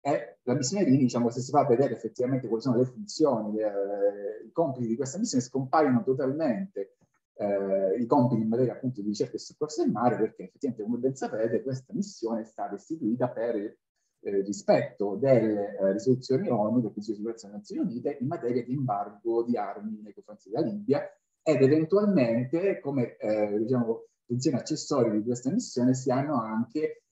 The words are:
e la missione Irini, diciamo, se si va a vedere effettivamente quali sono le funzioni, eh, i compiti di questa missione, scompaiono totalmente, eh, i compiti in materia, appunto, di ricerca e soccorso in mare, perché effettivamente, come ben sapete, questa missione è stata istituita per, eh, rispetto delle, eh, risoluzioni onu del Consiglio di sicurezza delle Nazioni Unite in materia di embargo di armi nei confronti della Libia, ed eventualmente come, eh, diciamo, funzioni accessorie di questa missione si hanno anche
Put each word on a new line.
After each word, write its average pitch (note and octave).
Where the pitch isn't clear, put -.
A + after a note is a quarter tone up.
e -
la B2
missione F#3
Irini, C3+
diciamo, A#2+
se B2+
si -
va D3
a -
vedere B2
effettivamente B2
quali A2+
sono B2
le B2+
funzioni, G#2+
eh, G2+
i -
compiti B2+
di A2+
questa C#3
missione, C#3
scompaiono C3+
totalmente, C3
eh, G2
i A#2
compiti B2+
in A2
materia, A#2
appunto, B2+
di G2+
ricerca G#2
e -
soccorso -
in C4
mare, A3+
perché G#3+
effettivamente, -
come A#2
ben C3
sapete, A#2
questa C3
missione A2+
è A2
stata G2+
istituita B2
per, A2+
eh, -
rispetto G2+
delle, A2
eh, F#2+
risoluzioni C3
onu A2+
del G#2+
Consiglio G#2
di G#2
sicurezza -
delle -
Nazioni D#4
Unite C#3+
in B2
materia A#2+
di B2
embargo A#2
di A#2+
armi G#2+
nei G#2
confronti -
della A#2+
Libia, G#2+
ed C#3+
eventualmente D#3+
come, C3+
eh, G#2+
diciamo, A2+
funzioni C3
accessorie C3
di G#2+
questa B2
missione C3
si C3
hanno C#3+
anche A#2